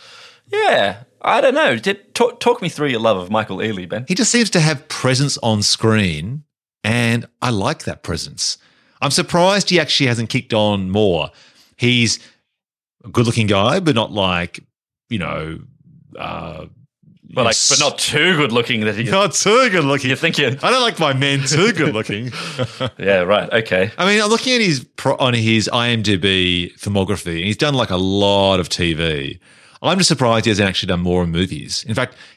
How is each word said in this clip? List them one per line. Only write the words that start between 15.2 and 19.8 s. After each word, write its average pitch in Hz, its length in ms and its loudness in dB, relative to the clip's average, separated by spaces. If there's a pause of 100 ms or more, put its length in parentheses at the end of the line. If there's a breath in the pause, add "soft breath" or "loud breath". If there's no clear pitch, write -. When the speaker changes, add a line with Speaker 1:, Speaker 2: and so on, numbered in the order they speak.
Speaker 2:
know, 78 400 -8 (580)
uh, 82 480 -12 (680)
Speaker 1:
Well, 123 120 0
like, 113 80 2
Speaker 2:
yes. - 160 0
Speaker 1:
but 139 100 2
not 143 200 0
too 160 380 0
good 147 140 2
looking 117 360 0
that 104 100 -2
he 117 80 -4
Speaker 2:
Not 190 300 0
too 233 360 4
good 180 140 0